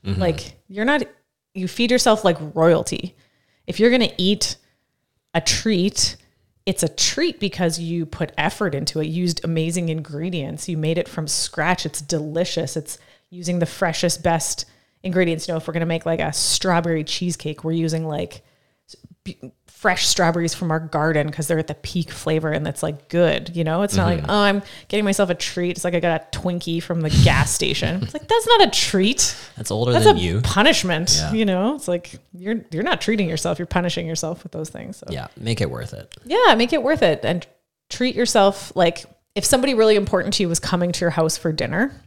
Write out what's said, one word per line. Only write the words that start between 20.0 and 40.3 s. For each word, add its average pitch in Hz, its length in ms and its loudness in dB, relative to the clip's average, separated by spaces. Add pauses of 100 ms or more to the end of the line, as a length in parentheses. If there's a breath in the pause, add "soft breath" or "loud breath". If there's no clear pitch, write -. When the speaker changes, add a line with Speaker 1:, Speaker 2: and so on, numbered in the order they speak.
Speaker 2:
strawberries 170 480 2
from 170 160 -4
our 160 100 0
garden 151 500 0
'cause 151 180 -6
they're 160 100 2
at 156 80 -2
the 147 80 -8
peak - 360 -6
flavor 156 400 -2
and 151 140 -2
that's, 156 180 -6
like, 151 280 -6
good, 170 440 2
you 170 80 -2
know? 160 200 0
It's 202 120 -2
not 190 120 2
like, 170 160 0
Speaker 1:
Mm-hmm. - 80 -4
Speaker 2:
"Oh, 208 100 4
I'm 202 220 2 (260 loud breath)
getting 208 160 0
myself 196 240 2
a 175 60 0
treat." 175 420 -4
It's - 80 -8
like, 175 100 0
"I 170 60 2
got 165 220 0 (120)
a - 40 -8
Twinkie 170 440 -4
from 170 200 -2
the 156 80 0
gas 147 420 6
station." 156 500 -2
It's - 120 -8
like, 302 120 -10
"That's 440 200 4
not 453 220 8
a - 20 0
treat. - 640 2 (180)
Speaker 1:
That's - 160 -10
older 120 220 2
Speaker 2:
That's - 140 6
Speaker 1:
than 415 100 8
Speaker 2:
a - 40 0
Speaker 1:
you. 90 200 2
Speaker 2:
punishment," 180 800 2
Speaker 1:
Yeah. 156 140 -2
Speaker 2:
you 220 100 2
know? 196 300 0
It's 277 140 -8
like, 175 300 -6 (140)
you're, 196 380 -6
you're 160 140 -4
not 349 180 -2
treating 208 260 0
yourself. 165 300 -2
You're 175 80 -6
punishing 175 400 -2
yourself 165 380 -6
with 170 80 -16
those 160 180 -10
things, - 260 -14
so. - 140 -20
Speaker 1:
Yeah, 64 160 -6 (120)
make 113 220 -2
it 76 100 0
worth 60 220 -10
it. - 220 -16 (100)
Speaker 2:
Yeah, 359 320 6
make 233 160 2
it 294 100 2
worth 294 200 2
it 160 200 4
and 165 240 -2 (440)
treat 247 240 -2
yourself. 202 600 2
Like, 170 300 2 (300)
if - 100 -4
somebody 269 300 2
really 220 220 6
important 196 380 0